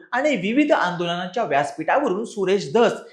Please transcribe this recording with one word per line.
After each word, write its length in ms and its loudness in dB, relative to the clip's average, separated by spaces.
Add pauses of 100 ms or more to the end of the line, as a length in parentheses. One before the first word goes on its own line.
(120)
आणि 240 0
विविध 360 2
आंदोलनांच्या 720 -2
व्यासपीठावरून 800 0
सुरेश 500 -2
धस 180 4 (200)